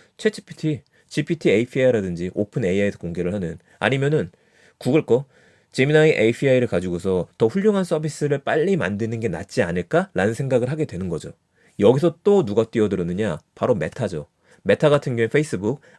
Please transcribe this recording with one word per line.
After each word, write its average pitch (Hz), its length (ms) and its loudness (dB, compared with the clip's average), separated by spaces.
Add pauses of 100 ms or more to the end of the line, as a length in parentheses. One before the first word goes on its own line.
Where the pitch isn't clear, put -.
(180)
챗지피티, - 640 -6 (260)
지피티 156 420 -2
에이피아이라든지 104 840 0
오픈 104 320 -4
에이아이에서 98 340 0
공개를 87 340 -6
하는, 82 240 -8 (220)
아니면은 139 520 -2 (460)
구글 131 280 0
거 127 200 0 (460)
제미나이 151 400 4
에이피아이를 123 560 2
가지고서 90 600 -2 (100)
더 - 100 2
훌륭한 196 360 0
서비스를 151 560 -2
빨리 151 360 0
만드는 110 440 -2
게 113 80 -4
낫지 85 340 -4
않을까라는 95 720 -2
생각을 127 360 -2
하게 156 160 -4
되는 90 240 -8
거죠. 78 220 -8 (480)
여기서 139 440 4
또 202 200 4
누가 107 260 0
뛰어들었느냐? 92 680 -2 (160)
바로 123 200 0
메타죠. 80 520 -6 (360)
메타 117 260 4
같은 143 260 2
경우에 113 140 0
페이스북, 135 500 -2 (200)